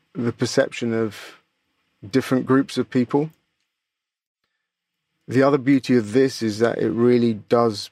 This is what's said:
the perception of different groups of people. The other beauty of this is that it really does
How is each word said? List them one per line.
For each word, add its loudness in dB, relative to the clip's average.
the -4
perception -2
of -6
different -2
groups 0
of -4
people. 0
The 2
other 4
beauty 2
of -2
this 2
is -4
that 0
it -2
really 2
does 0